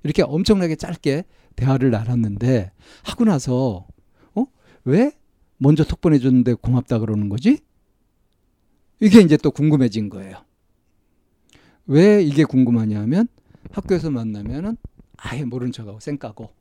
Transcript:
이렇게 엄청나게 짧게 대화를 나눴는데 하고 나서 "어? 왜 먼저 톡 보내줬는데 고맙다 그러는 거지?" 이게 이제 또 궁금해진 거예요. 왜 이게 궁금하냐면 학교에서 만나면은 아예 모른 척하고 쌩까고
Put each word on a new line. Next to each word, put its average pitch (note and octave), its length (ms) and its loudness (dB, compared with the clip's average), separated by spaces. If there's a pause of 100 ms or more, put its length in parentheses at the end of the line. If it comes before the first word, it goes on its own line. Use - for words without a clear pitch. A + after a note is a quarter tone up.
이렇게 D3+ 200 0
엄청나게 E3+ 520 0
짧게 D#3 480 -6 (320)
대화를 C3 360 0
나눴는데 A2 800 -2 (320)
하고 - 220 -4
나서 B2+ 640 -2 (480)
"어? A#3+ 100 -2 (400)
왜 G#3 260 2 (460)
먼저 D3 260 2
톡 - 180 -4
보내줬는데 B2+ 540 2
고맙다 A#2+ 440 -2
그러는 G#2 300 -4
거지?" D#3+ 300 0 (1400)
이게 G#3+ 220 8
이제 D3+ 160 6
또 C#3+ 140 0
궁금해진 B2 580 0
거예요. F#2+ 280 -16 (1500)
왜 G3 360 6
이게 D3+ 200 2
궁금하냐면 A#2+ 840 0 (440)
학교에서 E3 400 -4
만나면은 A#2+ 680 -8 (400)
아예 C3+ 260 -10
모른 B2 280 -6
척하고 G#2+ 280 -16
쌩까고 A#2 500 -12 (120)